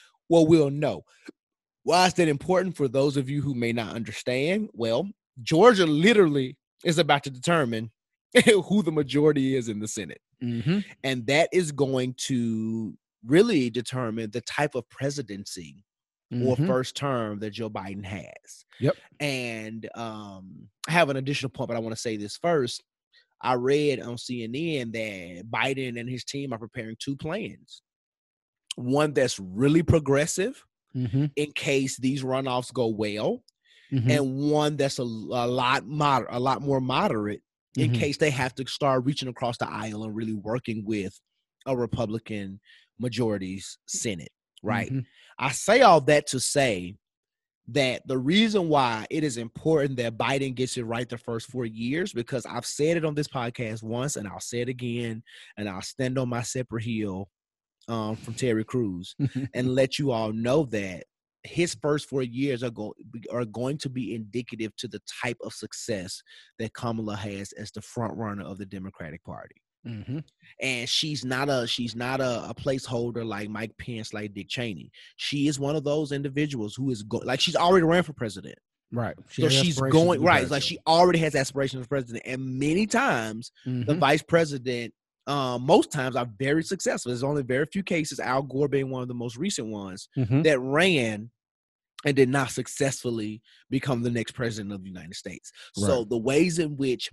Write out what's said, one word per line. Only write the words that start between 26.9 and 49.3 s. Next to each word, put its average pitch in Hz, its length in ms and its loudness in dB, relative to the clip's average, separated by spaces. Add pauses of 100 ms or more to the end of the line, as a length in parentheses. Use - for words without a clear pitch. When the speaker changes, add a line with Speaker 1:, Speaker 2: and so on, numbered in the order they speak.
Speaker 1:
two 139 160 -6
plans. 160 640 -10 (960)
One 143 380 0
that's 127 240 2
really 120 440 2
progressive 160 840 2 (320)
Speaker 2:
Mm-hmm. 127 300 0 (100)
Speaker 1:
in 147 160 -2
case 135 460 0
these 131 260 -2
runoffs 131 480 -2
go 120 160 0
well, 107 560 -2 (480)
Speaker 2:
Mm-hmm. 127 180 2
Speaker 1:
and 143 400 2
one 151 260 2
that's 139 220 0
a, 135 40 -2
a - 20 -2
lot 123 840 0
moder-, 143 440 2
a 120 100 -4
lot 131 220 0
more 139 180 0
moderate 127 600 0 (340)
in 123 160 2
Speaker 2:
Mm-hmm. 120 80 2
Speaker 1:
case 147 160 0
they 151 140 2
have 131 260 -4
to 131 100 -6
start 131 380 0
reaching 135 240 -2
across 120 300 -4
the 117 120 -4
aisle 107 320 -8
and 107 140 -8
really 110 180 -4
working 107 500 -4
with 101 320 -4 (500)
a 135 100 -2
Republican 107 840 -4 (400)
majority's 104 880 -4
Senate, - 440 -6 (340)
right? 101 240 -2
Speaker 2:
Mm-hmm. 131 120 -4 (380)
Speaker 1:
I 135 140 -2
say 247 300 4
all 175 200 10
that 147 260 4
to 131 120 -2
say 101 560 0 (720)
that 127 400 0
the 131 100 0
reason 190 500 4
why 123 420 2
it 151 120 -2
is 131 140 -2